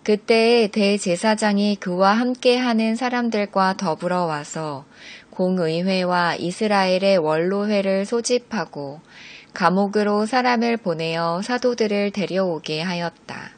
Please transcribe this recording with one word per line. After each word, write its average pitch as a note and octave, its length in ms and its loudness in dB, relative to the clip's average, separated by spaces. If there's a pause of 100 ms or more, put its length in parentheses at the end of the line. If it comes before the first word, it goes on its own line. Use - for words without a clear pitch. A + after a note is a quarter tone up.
그때에 A3+ 680 2
대제사장이 G#3 1080 0
그와 F#3+ 340 2
함께하는 A#3+ 800 0
사람들과 A3 800 0
더불어 F3 460 -2
와서 D3+ 640 -6 (440)
공의회와 F3+ 1080 0
이스라엘의 F#3+ 840 2
원로회를 G3 840 0
소집하고 G3 960 -4 (540)
감옥으로 G3+ 720 2
사람을 A#3+ 520 0
보내어 E3+ 680 -2
사도들을 A3+ 680 0
데려오게 E3 680 -2
하였다. E3+ 760 -8